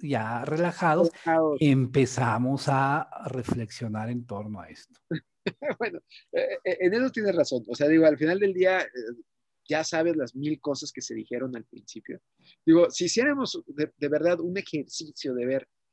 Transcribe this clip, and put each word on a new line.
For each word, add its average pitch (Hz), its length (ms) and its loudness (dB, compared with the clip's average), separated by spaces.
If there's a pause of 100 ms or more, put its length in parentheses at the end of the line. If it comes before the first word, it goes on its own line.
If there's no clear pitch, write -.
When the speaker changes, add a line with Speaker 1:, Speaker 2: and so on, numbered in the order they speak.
Speaker 1:
ya 117 440 -2
relajados, 170 680 2
Speaker 2:
Relajados. 160 480 2
Speaker 1:
empezamos 127 1080 2
a 139 420 0 (160)
reflexionar 117 840 -6
en 120 160 -6
torno 104 360 -10
a 80 80 -18
esto. - 300 -20 (120)
Speaker 2:
<laughs> - 140 -6 (540)
Bueno, 180 220 -6 (320)
eh, 220 320 -2
eh, 185 160 0
en 185 140 2
eso 254 160 0
tienes 202 240 -2
razón. 135 320 0
O 120 80 -8
sea, 147 140 2
digo, 160 160 6
al 151 140 6
final 165 200 0
del 202 140 2
día, 185 300 2
eh, 123 40 -4 (840)
ya 156 140 0
sabes 165 320 0
las 127 180 -4
mil 147 260 -4
cosas 143 320 -4
que - 80 -12
se - 140 -10
dijeron 123 420 -6
al 110 80 -12
principio. - 560 -16 (460)
Digo, 165 240 8
si - 140 -2
hiciéramos 247 640 0
de, 147 280 -4
de 143 120 -4
verdad 165 320 2
un 180 180 -4
ejercicio 151 720 -8
de 123 140 -2
ver 135 220 -2 (240)